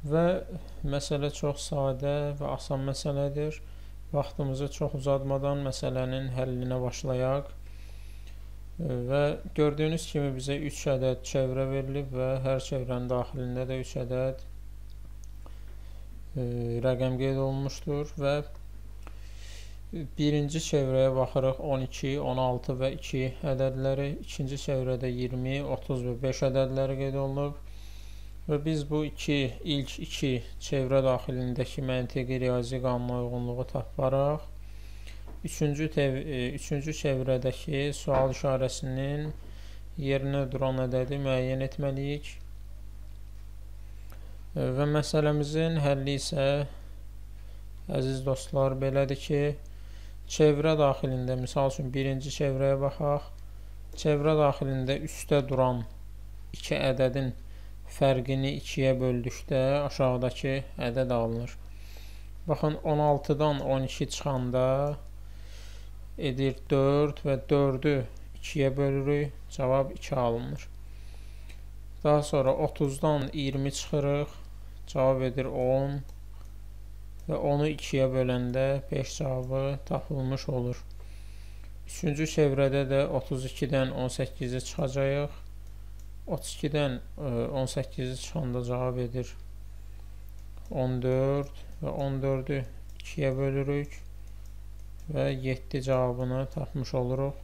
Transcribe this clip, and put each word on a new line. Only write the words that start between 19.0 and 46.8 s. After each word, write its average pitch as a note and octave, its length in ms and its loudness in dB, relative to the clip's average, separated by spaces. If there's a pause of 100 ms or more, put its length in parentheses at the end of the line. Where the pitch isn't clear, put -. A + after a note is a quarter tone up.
birinci D3 480 4
çevrəyə C3 560 4
baxırıq, C3 480 2
on C3+ 240 0
iki, C3+ 320 -2
on C3 200 0
altı B2+ 360 2
və C3 180 0
iki C3+ 320 -2 (160)
ədədləri, C3+ 760 2
ikinci C#3 420 -4
çevrədə B2+ 520 0
iyirmi, B2+ 520 0
otuz C3+ 400 -2
və A#2+ 160 -2
beş C3 280 2
ədədləri C3+ 520 2
qeyd C3+ 240 0
olunub. C#3+ 360 -2 (840)
Və D3+ 180 0
biz D3+ 240 2
bu D3+ 220 0
iki, C#3 560 2
ilk C#3+ 380 -2
iki D#3+ 320 -2 (260)
çevrə C3+ 460 2
daxilindəki B2+ 840 0
məntiqi B2+ 560 0
riyazi B2 400 2
qanuna B2 400 0
uyğunluğu B2 460 -2
taparaq, C#3 760 2 (1000)
üçüncü D3+ 500 0
tev-, C#3 280 4
e, D3 200 -4 (120)
üçüncü C#3+ 400 -2
çevrədəki C3 920 2 (100)
sual C3+ 400 4
işarəsinin C3+ 960 0 (680)
yerinə C#3 500 2
duran C3 360 0
ədədi B2+ 380 2
müəyyən C3 420 2
etməliyik. C#3 680 -2 (2250)
E, - 180 -2
və C3 220 2
məsələmizin D3+ 880 4
həlli C#3 400 2
isə, C3+ 280 2 (1400)